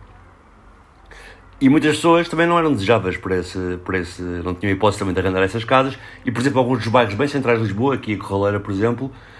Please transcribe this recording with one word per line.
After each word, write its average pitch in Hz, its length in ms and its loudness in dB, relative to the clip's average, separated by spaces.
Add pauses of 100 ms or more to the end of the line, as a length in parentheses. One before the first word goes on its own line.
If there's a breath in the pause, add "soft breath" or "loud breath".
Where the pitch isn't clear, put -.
(1600 loud breath)
E 135 80 6
muitas 151 280 4
pessoas 170 300 4
também 165 200 0
não 170 120 4
eram 160 140 2
desejáveis 98 460 0
por 95 140 -6
esse, 90 520 -4
por 92 100 -6
esse, 90 280 -6
não 87 320 -6
tinham 98 180 -2
hipótese 101 260 0
também 98 140 -2
de 87 80 -2
arrendar 92 220 0
essas 101 200 -2
casas. 131 360 2 (260 loud breath)
E, 120 80 -4
por 110 80 -4
exemplo, 127 180 0
alguns 127 200 2
dos 110 100 -6
bairros 110 260 2
bem 139 140 0
centrais 120 300 0
de 113 80 -2
Lisboa, 117 300 -2
aqui 104 180 -6
a 95 40 -6
Corraleira, 98 400 -2
por 101 140 -8
exemplo, 113 400 -2 (260 loud breath)